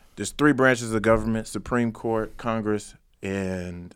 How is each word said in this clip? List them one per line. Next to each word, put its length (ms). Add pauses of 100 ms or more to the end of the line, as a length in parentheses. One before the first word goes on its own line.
(160)
there's 160
three 220
branches 400
of 80
government, 460
Supreme 440
Court, 460
Congress, 580 (260)
and, 760